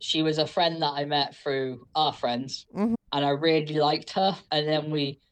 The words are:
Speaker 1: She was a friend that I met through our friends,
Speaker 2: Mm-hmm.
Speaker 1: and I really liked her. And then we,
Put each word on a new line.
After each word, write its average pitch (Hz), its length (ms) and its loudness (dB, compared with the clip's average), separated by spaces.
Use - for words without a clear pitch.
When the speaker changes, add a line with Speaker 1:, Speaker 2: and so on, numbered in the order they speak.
Speaker 1:
She 160 220 0
was 156 160 2
a 151 80 2
friend 170 360 0
that 147 120 0
I 143 120 -2
met 143 300 0
through 131 580 -4
our 156 180 2
friends, 127 540 -4
Speaker 2:
Mm-hmm. 226 180 0
Speaker 1:
and 143 120 0
I 143 60 2
really 151 500 2
liked 151 300 0
her. 190 260 2
And 151 160 0
then 151 220 0
we, 143 280 -2